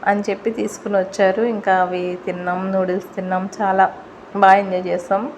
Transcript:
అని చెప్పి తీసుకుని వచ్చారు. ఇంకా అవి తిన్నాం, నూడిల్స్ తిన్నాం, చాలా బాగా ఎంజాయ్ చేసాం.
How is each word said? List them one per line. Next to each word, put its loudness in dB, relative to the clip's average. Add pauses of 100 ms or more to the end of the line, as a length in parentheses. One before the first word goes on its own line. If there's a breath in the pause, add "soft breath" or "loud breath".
(100)
అని 2
చెప్పి -2
తీసుకుని -4
వచ్చారు. 0 (120)
ఇంకా 0 (100)
అవి -4 (240)
తిన్నాం, -4 (140)
నూడిల్స్ -2
తిన్నాం, -4 (140)
చాలా 4 (580)
బాగా 8
ఎంజాయ్ -2
చేసాం. 0 (160)